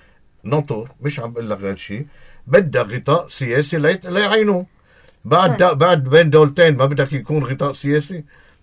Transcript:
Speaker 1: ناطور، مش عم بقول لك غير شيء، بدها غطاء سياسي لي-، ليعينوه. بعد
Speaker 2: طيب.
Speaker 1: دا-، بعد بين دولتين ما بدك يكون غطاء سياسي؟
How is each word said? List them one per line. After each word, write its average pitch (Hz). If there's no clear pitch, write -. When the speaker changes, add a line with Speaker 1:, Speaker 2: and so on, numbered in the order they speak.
Speaker 1:
ناطور، 127
مش 143
عم 117
بقول 117
لك 101
غير 98
شيء، 123
بدها 131
غطاء 123
سياسي 139
لي-، 170
ليعينوه. 202
بعد 165
Speaker 2:
طيب. 131
Speaker 1:
دا-، 180
بعد 156
بين 143
دولتين 151
ما 131
بدك 139
يكون 147
غطاء 135
سياسي؟ 151